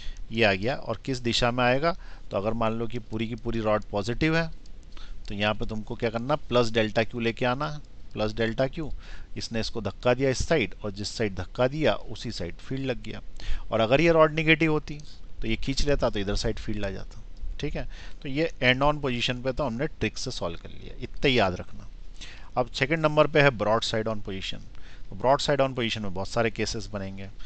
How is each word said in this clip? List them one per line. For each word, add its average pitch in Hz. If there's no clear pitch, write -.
ये 110
आ 101
गया। 107
और -
किस 131
दिशा 117
में 123
आएगा, 135
तो 104
अगर 101
मान 113
लो 113
कि 117
पूरी 110
की 120
पूरी 113
rod 107
positive 120
है 165
तो 104
यहाँ 104
पे 110
तुमको 110
क्या 117
करना, 120
प्लस 120
delta 110
Q 120
लेके 113
आना 135
है, 151
प्लस 107
डेल्टा 113
Q। 110
इसने -
इसको 113
धक्का 104
दिया 135
इस -
साइड, 143
और 107
जिस 98
साइड 104
धक्का 92
दिया 139
उसी -
साइड 87
फील्ड 135
लग 117
गया। 104
और 110
अगर 123
ये 170
रॉड 156
नेगेटिव 160
होती 151
तो 113
ये 110
खींच -
लेता, 135
तो 110
इधर 101
साइड 110
फील्ड 104
आ 98
जाता, -
ठीक 147
है। 156
तो 143
ये 151
एंड 127
ऑन 151
पोजीशन 123
पे 131
तो 147
हमने 123
ट्रिक -
से 139
सॉल्व 87
कर -
लिया, 92
इतना -
ही 127
याद 95
रखना। -
अब 127
सेकंड 147
नंबर 151
पे 147
है 143
broad 107
side 110
on 107
position। 98
तो 98
broad 131
side 143
on 135
position 110
में 98
बहुत 95
सारे 117
केसेस 107
बनेंगे। 98